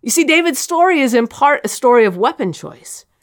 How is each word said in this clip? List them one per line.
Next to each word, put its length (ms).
You 80
see, 120
David's 360
story 400
is 160
in 100
part 380
a 40
story 380
of 100
weapon 380
choice. 520